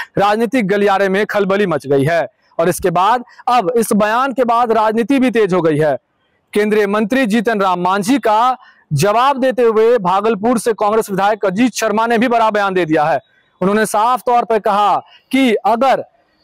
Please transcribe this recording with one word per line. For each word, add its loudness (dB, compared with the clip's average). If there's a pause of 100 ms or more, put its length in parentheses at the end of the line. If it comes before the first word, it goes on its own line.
(180)
राजनीतिक 0
गलियारे 2
में 0
खलबली 0
मच -4
गई 2
है 0 (320)
और 0
इसके -2
बाद 0 (240)
अब 0
इस 0
बयान 0
के -2
बाद 0
राजनीति 0
भी 2
तेज 0
हो 0
गई 0
है। 0 (560)
केंद्रीय 0
मंत्री 0
जीतन -2
राम 0
मांझी 0
का 0 (360)
जवाब 0
देते 0
हुए 4
भागलपुर 0
से -2
कांग्रेस -2
विधायक -2
अजीत 0
शर्मा -2
ने 0
भी 0
बड़ा 2
बयान -2
दे 0
दिया 0
है। 0 (420)
उन्होंने 0
साफ -2
तौर 2
पर -2
कहा 0 (360)
कि 2
अगर 0 (440)